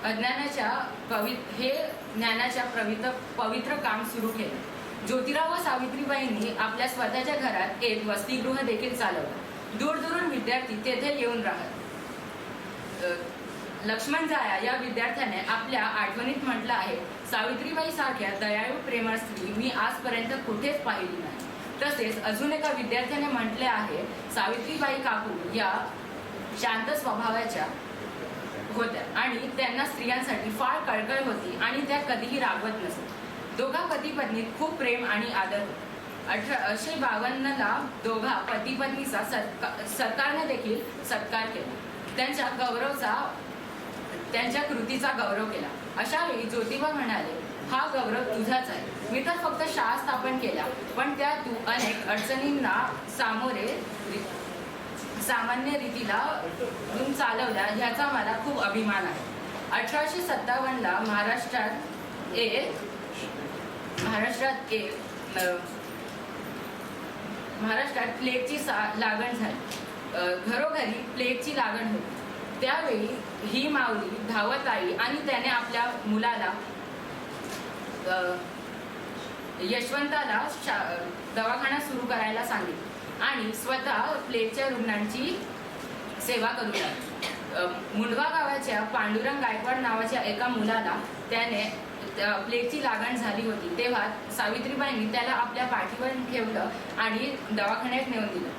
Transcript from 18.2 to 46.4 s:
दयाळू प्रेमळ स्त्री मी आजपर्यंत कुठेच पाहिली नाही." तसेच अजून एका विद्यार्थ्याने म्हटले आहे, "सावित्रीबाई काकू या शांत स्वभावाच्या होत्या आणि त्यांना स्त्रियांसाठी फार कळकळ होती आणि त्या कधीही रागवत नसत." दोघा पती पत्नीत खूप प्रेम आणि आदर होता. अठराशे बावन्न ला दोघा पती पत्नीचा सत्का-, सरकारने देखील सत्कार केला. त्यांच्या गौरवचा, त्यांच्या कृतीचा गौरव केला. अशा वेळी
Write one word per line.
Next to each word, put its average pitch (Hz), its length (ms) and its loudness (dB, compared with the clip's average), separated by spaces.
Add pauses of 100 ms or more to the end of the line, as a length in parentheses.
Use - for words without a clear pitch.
दयाळू 214 440 2 (120)
प्रेमळ 226 300 2
स्त्री 208 320 -2
मी 220 220 2
आजपर्यंत 240 600 2
कुठेच 269 500 0
पाहिली 185 360 0
नाही." 156 300 -6 (340)
तसेच 220 420 0
अजून 262 300 2
एका 302 180 2
विद्यार्थ्याने 247 560 0
म्हटले 220 380 0
आहे, 214 380 2 (320)
"सावित्रीबाई 262 600 2
काकू 214 580 0
या 202 380 2 (680)
शांत 233 340 2
स्वभावाच्या 226 680 0 (1080)
होत्या 226 460 0
आणि 247 180 2
त्यांना 254 480 0
स्त्रियांसाठी 240 640 0
फार 254 300 2
कळकळ 233 440 2
होती 185 320 -2
आणि 240 260 2
त्या 285 200 2
कधीही 247 380 0
रागवत 214 440 0
नसत." - 160 -4 (580)
दोघा 269 220 0
पती 311 320 0
पत्नीत 226 320 0 (160)
खूप 311 140 2
प्रेम 240 320 2
आणि 226 260 0
आदर 196 280 2
होता. - 720 -6
अठराशे 220 640 0
बावन्न 254 520 2
ला 262 400 2 (160)
दोघा 226 300 2
पती 240 420 0
पत्नीचा 262 480 0
सत्का-, 214 760 -2
सरकारने 277 480 2
देखील 220 580 -2
सत्कार 226 420 0
केला. 262 280 -4 (440)
त्यांच्या 269 320 2
गौरवचा, 247 840 0 (960)
त्यांच्या 254 300 2
कृतीचा 262 440 0
गौरव 202 380 2
केला. 185 220 -2 (300)
अशा 311 280 2
वेळी 240 180 0